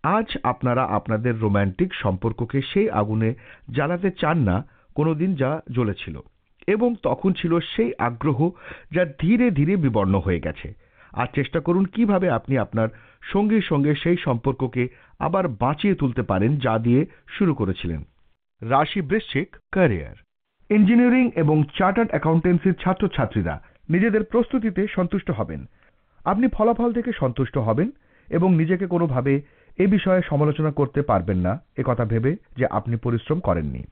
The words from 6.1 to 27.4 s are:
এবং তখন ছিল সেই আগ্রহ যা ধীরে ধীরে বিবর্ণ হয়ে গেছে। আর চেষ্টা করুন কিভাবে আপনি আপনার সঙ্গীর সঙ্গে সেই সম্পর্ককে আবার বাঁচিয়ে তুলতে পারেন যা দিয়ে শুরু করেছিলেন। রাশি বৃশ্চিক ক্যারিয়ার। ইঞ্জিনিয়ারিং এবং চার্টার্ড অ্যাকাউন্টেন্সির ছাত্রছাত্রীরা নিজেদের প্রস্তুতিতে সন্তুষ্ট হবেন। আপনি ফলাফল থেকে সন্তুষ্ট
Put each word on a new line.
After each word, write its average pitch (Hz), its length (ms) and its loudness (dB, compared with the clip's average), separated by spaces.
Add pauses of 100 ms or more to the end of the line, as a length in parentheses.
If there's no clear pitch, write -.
এবং 214 220 2 (120)
তখন 190 300 0
ছিল 165 200 -2 (200)
সেই 233 260 0
আগ্রহ 120 400 -2 (540)
যা 180 100 2 (160)
ধীরে 226 320 4
ধীরে 151 260 2
বিবর্ণ 110 440 2
হয়ে 87 240 -2
গেছে। - 240 -8 (440)
আর 123 220 -4
চেষ্টা 143 260 -2
করুন 175 260 2
কিভাবে 196 440 2
আপনি 123 280 -2
আপনার 110 300 0 (340)
সঙ্গীর 208 460 0
সঙ্গে 147 260 2
সেই 170 300 0
সম্পর্ককে 127 580 -2 (380)
আবার 180 240 -2 (140)
বাঁচিয়ে 151 360 0
তুলতে 123 280 -2
পারেন 98 360 2
যা 123 200 0
দিয়ে 120 220 4 (280)
শুরু 175 260 0
করেছিলেন। 92 460 -4 (600)
রাশি 135 400 0
বৃশ্চিক 165 460 -4 (240)
ক্যারিয়ার। 95 440 0 (540)
ইঞ্জিনিয়ারিং 233 540 6 (120)
এবং 156 200 2 (180)
চার্টার্ড 196 380 0
অ্যাকাউন্টেন্সির 165 680 2
ছাত্রছাত্রীরা 117 760 -2 (340)
নিজেদের 208 360 2
প্রস্তুতিতে 220 640 0
সন্তুষ্ট 185 420 -2
হবেন। 82 300 -6 (680)
আপনি 208 220 2
ফলাফল 233 440 0
থেকে 233 200 -4
সন্তুষ্ট 131 460 -2